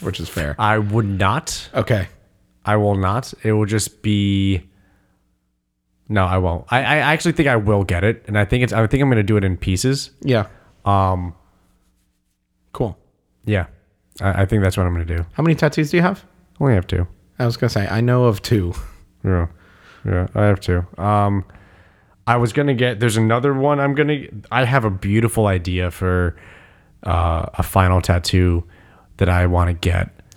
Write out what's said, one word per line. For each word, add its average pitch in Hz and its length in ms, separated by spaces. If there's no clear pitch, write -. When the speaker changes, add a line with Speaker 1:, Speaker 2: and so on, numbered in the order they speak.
Speaker 1:
which - 200
is 82 80
fair. 71 300
Speaker 2:
I 107 200
would 104 280
not. 98 680
Speaker 1:
Okay. 104 340
Speaker 2:
I 104 120
will 104 200
not. 98 360
It 110 100
will 107 140
just 104 360
be, 98 600
no, 101 160
I 92 140
won't. 90 320
I, 123 100
I 135 180
actually 156 340
think 147 160
I 123 80
will 101 280
get 90 200
it, 113 220
and 104 120
I 101 60
think 123 200
it's, 110 80
I 110 140
think 135 160
I'm 143 60
gonna 113 140
do 104 140
it 98 80
in 92 120
pieces. 127 540
Speaker 1:
Yeah. 117 240
Speaker 2:
Um, 92 500
Speaker 1:
Cool. 110 240
Speaker 2:
yeah, 101 220
I, 95 220
I 95 40
think 104 160
that's 95 140
what 92 100
I'm 87 60
gonna 85 120
do. 85 280
Speaker 1:
How 147 100
many 160 120
tattoos 147 360
do 180 60
you 170 60
have? 190 220
Speaker 2:
I 143 40
only 127 100
have 90 120
two. 90 200
Speaker 1:
I 123 80
was 117 100
gonna 120 140
say, 98 180
I 107 120
know 123 240
of 107 180
two. 92 320
Speaker 2:
Yeah, 90 220
yeah, 95 280
I 104 100
have 101 160
two. 87 240
Um, 101 460
I 120 100
was 120 160
gonna 143 220
get, 120 260
there's 113 160
another 117 380
one 143 260
I'm 139 140
gonna, 147 260
I 127 120
have 123 200
a 107 60
beautiful 104 560
idea 90 440
for, 90 460
uh, 85 520
a 90 80
final 92 380
tattoo 87 640
that 90 120
I 90 180
wanna 87 280
get. 87 360